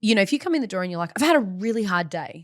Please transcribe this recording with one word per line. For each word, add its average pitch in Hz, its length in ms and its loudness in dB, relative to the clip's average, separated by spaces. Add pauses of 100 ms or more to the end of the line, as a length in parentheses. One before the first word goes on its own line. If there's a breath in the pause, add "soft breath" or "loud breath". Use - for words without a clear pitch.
You 214 140 4
know, 208 60 4
if 196 100 2
you 294 80 0
come 349 160 -2
in 311 60 2
the 233 60 -4
door 185 140 -4
and 180 100 -4
you're 175 80 -6
like, 170 160 -4
I've 254 100 0
had 330 100 6
a 294 40 6
really 214 440 -2
hard 175 260 0
day. 160 340 -8